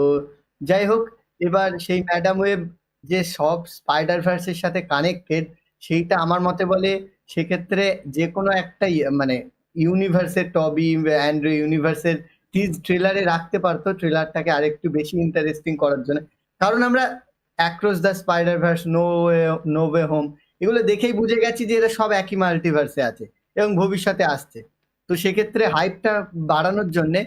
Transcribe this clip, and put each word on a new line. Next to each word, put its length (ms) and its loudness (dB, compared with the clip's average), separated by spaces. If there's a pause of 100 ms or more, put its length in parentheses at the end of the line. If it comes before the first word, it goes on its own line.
(600)
যাই 240 2
হোক, 180 2 (360)
এবার 300 0 (100)
সেই 220 -2
ম্যাডাম 380 0
ওয়েব 220 0 (420)
যে 200 0
সব 420 -2
স্পাইডার 560 -2
ভার্সের 420 -2
সাথে 180 -2
কানেক্টেড, 640 -2 (340)
সেইটা 380 -2
আমার 240 0
মতে 240 0
বলে 260 0 (360)
সেক্ষেত্রে 580 -2 (220)
যে 200 -2
কোনো 240 -2
একটা 360 -2
ইয়ে, 220 0
মানে 260 0 (400)
ইউনিভার্সের, 760 2
টবি, 360 0 (180)
অ্যান্ড্রু 420 0
ইউনিভার্সের 680 0 (340)
টিজ 200 0 (140)
ট্রেলারে 400 0
রাখতে 340 0
পারতো, 340 -2
ট্রেলারটাকে 580 -2
আরেকটু 380 0
বেশি 280 -2
ইন্টারেস্টিং 580 -2
করার 280 0
জন্য। 160 -2 (420)
কারণ 220 2
আমরা 220 2 (540)
Across 460 0
the 160 2
Spider-Verse, 640 0 (100)
No 100 2 (200)
Way, 200 4 (300)
No 80 2 (100)
Way 180 2
Home, 180 0 (300)
এগুলো 240 2
দেখেই 300 2
বুঝে 220 0
গেছি 300 0
যে 100 0
এরা 140 4
সব 220 0
একই 240 0
মাল্টিভার্সে 680 0
আছে 240 -4 (300)
এবং 200 2
ভবিষ্যতে 480 0
আসছে। 360 -2 (480)
তো 80 0
সেক্ষেত্রে 520 0
হাইপটা 460 0 (200)
বাড়ানোর 580 0
জন্যে 360 0